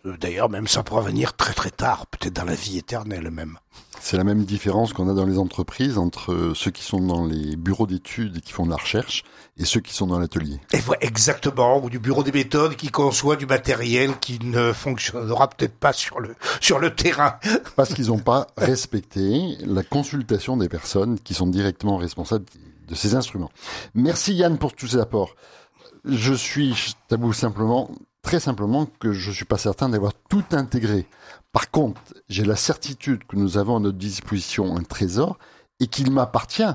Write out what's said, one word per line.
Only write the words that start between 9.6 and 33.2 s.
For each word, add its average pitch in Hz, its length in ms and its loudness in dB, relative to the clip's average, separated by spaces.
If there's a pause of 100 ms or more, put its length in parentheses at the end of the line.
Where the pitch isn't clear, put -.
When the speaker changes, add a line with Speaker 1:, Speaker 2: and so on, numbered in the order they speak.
Speaker 2:
ceux 113 160 2
qui - 140 -14
sont 98 120 -2
dans 90 120 0
l'atelier. 78 420 -2 (120)
Speaker 1:
Et - 80 2
voilà, 117 220 0
exactement, 127 800 2
ou 123 60 -6
du 120 100 -6
bureau 123 240 0
des 135 100 0
méthodes 147 440 2
qui 147 120 -8
conçoit 143 480 2
du 139 100 -6
matériel 131 720 2
qui 123 260 -6
ne 120 300 2
fonctionnera 120 760 0
peut-être - 300 -2
pas 139 160 4
sur - 260 -4
le, 117 160 -8 (240)
sur 151 180 4
le 160 160 2
terrain. 147 440 2 (180)
<laughs> - 200 -2
Speaker 2:
Parce 135 180 4
qu'ils 123 140 0
n'ont 110 100 2
pas 120 300 4 (100)
respecté 117 1040 0
la 95 220 0
consultation 127 760 -2
des 92 100 0
personnes 101 500 0
qui - 140 -10
sont 92 140 0
directement 98 500 0
responsables 87 480 -4 (420)
de 80 80 -8
ces 104 200 0
instruments. 107 360 -2 (440)
Merci 160 400 2
Yann 170 240 4
pour 143 160 -2
tous - 140 -10
ces 123 100 2
apports. 104 360 0 (680)
Je 131 300 2
suis, 135 400 0
je - 180 -4 (160)
t'avoue 117 240 2
simplement, 113 580 0 (300)
très 175 200 2
simplement, 120 460 0 (140)
que 107 120 2
je 98 180 -4
suis 98 160 -8
pas 110 100 2
certain 110 320 0
d'avoir 104 240 2 (160)
tout 196 240 2
intégré. 113 540 0 (460)
Par - 180 0
contre, 147 300 0 (280)
j'ai 101 160 0
la 104 120 2
certitude - 720 -2